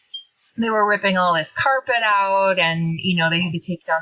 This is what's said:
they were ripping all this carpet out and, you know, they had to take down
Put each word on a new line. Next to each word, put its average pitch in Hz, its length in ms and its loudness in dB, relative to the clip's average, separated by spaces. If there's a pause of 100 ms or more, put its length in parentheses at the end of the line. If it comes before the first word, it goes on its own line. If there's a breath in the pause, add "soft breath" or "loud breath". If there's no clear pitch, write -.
(560)
they 226 140 -4
were 214 180 2
ripping 196 300 0
all 180 160 2
this 156 180 -4
carpet 262 500 0
out 196 560 2
and, 165 400 0
you 180 180 -2
know, 165 120 2
they 165 140 0
had 180 100 -4
to 165 60 -4
take - 260 -10
down 165 180 -2